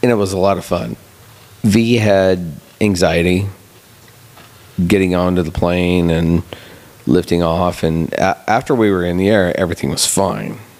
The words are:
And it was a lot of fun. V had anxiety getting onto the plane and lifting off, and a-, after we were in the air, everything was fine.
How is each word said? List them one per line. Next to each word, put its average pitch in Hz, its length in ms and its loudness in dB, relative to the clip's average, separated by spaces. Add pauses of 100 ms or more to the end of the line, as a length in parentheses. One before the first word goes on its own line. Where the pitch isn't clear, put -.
And 120 80 4
it 120 60 2
was 98 160 -2
a 98 60 -4
lot 95 200 2
of 85 60 -10
fun. - 320 -6 (640)
V 113 340 2
had 95 560 2 (280)
anxiety 90 680 2 (1400)
getting 95 280 2
onto 90 280 0
the 80 80 -4
plane 87 600 0
and 82 320 0 (640)
lifting 87 360 0
off, 87 400 -2
and 82 320 -2
a-, - 360 -2
after 127 240 0
we 110 160 2
were 90 140 0
in 87 140 -2
the 95 100 2
air, 98 320 2
everything 85 300 -2
was - 160 -4
fine. - 520 -4 (220)